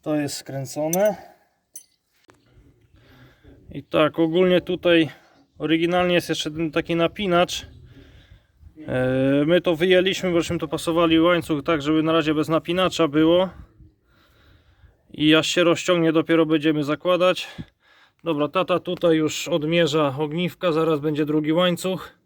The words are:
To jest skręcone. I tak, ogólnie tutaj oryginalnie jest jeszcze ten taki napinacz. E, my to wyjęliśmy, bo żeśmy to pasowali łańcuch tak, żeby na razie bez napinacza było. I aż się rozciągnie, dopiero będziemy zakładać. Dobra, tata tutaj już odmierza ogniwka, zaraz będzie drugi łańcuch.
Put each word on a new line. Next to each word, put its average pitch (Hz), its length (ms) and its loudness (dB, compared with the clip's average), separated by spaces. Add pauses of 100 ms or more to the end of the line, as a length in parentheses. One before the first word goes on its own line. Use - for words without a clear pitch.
To 151 140 -4
jest 147 200 -4
skręcone. 156 800 -4 (2500)
I 143 140 -14
tak, 156 340 0
ogólnie 175 420 2
tutaj 170 500 0 (480)
oryginalnie 170 560 0
jest 165 140 0
jeszcze 156 220 -6
ten 156 200 -6
taki 170 260 -4
napinacz. 175 680 -2 (1200)
E, 131 600 0
my 170 140 4
to 175 160 -2
wyjęliśmy, 185 560 2
bo 170 80 2
żeśmy 165 180 -4
to 160 100 -6
pasowali 165 520 2
łańcuch 165 440 2
tak, 160 180 0
żeby 156 200 0
na 160 100 0
razie 156 220 2
bez 147 140 -2
napinacza 165 600 0
było. 165 400 2 (1600)
I 156 220 2
aż 156 120 2
się 175 180 0
rozciągnie, 165 480 2
dopiero 165 340 2
będziemy 151 380 0
zakładać. 175 640 0 (760)
Dobra, 147 240 -2
tata 175 320 0
tutaj 170 360 0
już 156 320 -2
odmierza 156 680 0
ogniwka, 160 540 -4
zaraz 160 280 0
będzie 151 260 -2
drugi 151 260 0
łańcuch. 180 580 -2 (160)